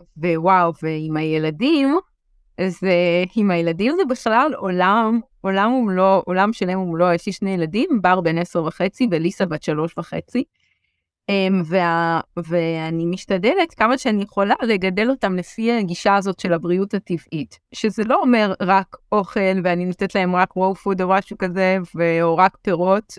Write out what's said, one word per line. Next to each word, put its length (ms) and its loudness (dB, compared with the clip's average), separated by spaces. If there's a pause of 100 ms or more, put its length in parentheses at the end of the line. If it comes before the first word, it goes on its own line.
(160)
ווואו, 560 2 (100)
ועם 340 -4
הילדים, 840 0 (600)
אז, 260 -4
אה, 400 2 (120)
עם 140 2
הילדים 460 0
זה 80 2
בכלל 520 0
עולם, 640 2 (200)
עולם 320 0
ומלואו, 540 2
עולם 260 0
שלם 280 -2
ומלואו. 320 2
יש 140 -2
לי 60 -4
שני 180 -4
ילדים, 520 0
בר 180 4
בן 180 0
עשר 260 -2
וחצי 460 -2
וליסה 360 0
בת 160 -6
שלוש 360 -4
וחצי. 460 -6 (840)
אמ, 360 2
וה-, 560 0 (160)
ואני 720 -2
משתדלת 680 0
כמה 220 0
שאני 240 -2
יכולה 400 0
לגדל 480 0
אותם 260 -2
לפי 360 -4
הגישה 440 0
הזאת 240 -2
של 120 0
הבריאות 420 -2
הטבעית, 640 -6 (140)
שזה 320 -4
לא 160 2
אומר 420 4
רק 340 0 (160)
אוכל, 520 0
ואני 200 0
נותנת 300 -4
להם 220 0
רק 140 2
raw 280 0
food 240 -2
או 60 -2
משהו 300 0
כזה, 400 0 (160)
ו-, 280 0
או 140 2
רק 260 2
פירות, 560 -2